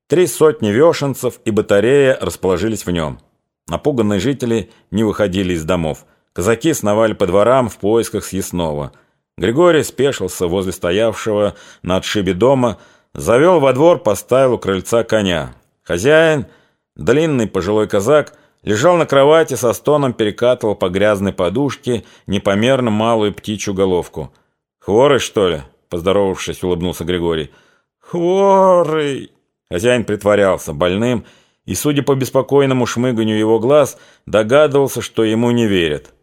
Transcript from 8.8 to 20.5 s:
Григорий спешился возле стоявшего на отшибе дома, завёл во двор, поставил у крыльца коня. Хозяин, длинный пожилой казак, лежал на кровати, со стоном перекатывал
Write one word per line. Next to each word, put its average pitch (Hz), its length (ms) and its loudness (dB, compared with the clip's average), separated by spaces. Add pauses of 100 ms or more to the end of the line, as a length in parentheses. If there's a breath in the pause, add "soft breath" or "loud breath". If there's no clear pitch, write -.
Григорий 147 460 2
спешился 107 640 -4
возле 92 240 -2
стоявшего 104 840 -2 (260 loud breath)
на 90 140 -2
отшибе 95 380 -2
дома, 120 440 0 (360 soft breath)
завёл 127 440 2
во 135 140 2
двор, 160 260 4
поставил 123 540 0
у 104 60 -2
крыльца 98 440 -2
коня. 90 540 -2 (260)
Хозяин, 147 640 2 (480 soft breath)
длинный 131 540 0
пожилой 101 400 -2
казак, 120 500 0 (280 soft breath)
лежал 139 300 2
на 156 100 0
кровати, 147 480 4
со 117 180 0
стоном 143 400 0
перекатывал 113 640 0